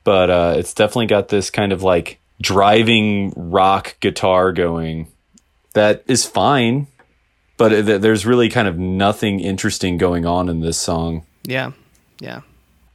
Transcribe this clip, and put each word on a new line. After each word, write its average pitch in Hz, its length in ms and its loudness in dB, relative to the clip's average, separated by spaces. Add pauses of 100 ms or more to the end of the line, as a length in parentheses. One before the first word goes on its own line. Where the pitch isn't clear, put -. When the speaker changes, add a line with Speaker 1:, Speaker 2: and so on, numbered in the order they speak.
Speaker 1:
But, 92 260 4
uh, 85 260 2
it's - 200 -4
definitely 107 320 0
got 101 220 0
this 101 200 -2
kind 104 220 -2
of, 90 100 -4
like, 90 380 0 (220)
driving 104 920 2
rock 95 680 0
guitar 92 500 0
going 82 600 -4 (600)
that 107 340 2
is 127 180 0
fine, 123 600 0 (720)
but 113 120 4
th-, 104 320 2
there's 107 240 2
really 120 240 2
kind 113 180 -2
of 85 100 -4
nothing 98 600 -2
interesting 95 580 -4
going 87 300 0
on 90 200 -2
in 82 140 -4
this 82 160 -4
song. 82 480 -4 (180)
Speaker 2:
Yeah, 131 280 -6 (480)
yeah. 123 220 -14 (540)